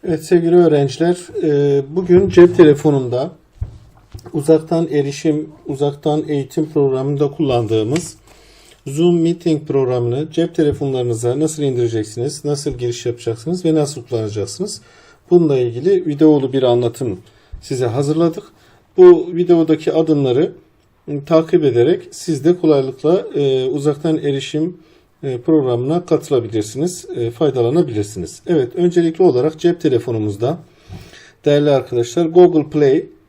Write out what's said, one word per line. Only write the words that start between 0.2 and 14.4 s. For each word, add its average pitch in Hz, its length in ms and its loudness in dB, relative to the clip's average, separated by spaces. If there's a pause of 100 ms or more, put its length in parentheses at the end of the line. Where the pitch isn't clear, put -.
sevgili 170 320 2
öğrenciler, 165 600 2 (240)
e, 143 460 2
bugün 180 400 2
cep 175 280 8
telefonunda 143 760 2 (1000)
uzaktan 160 560 0
erişim, 147 600 -2 (180)
uzaktan 147 640 -2
eğitim 151 420 -4
programında 139 600 0
kullandığımız 120 840 -2 (720)
Zoom 170 340 2
Meeting 165 480 -2
programını 127 640 -2
cep 165 220 -2
telefonlarınıza 127 840 -2
nasıl 156 220 -4
indireceksiniz, 120 840 -4
nasıl 147 260 -4
giriş 120 360 -8
yapacaksınız 123 580 -6
ve 160 100 2
nasıl 143 300 -2
kullanacaksınız? 110 760 -6 (480)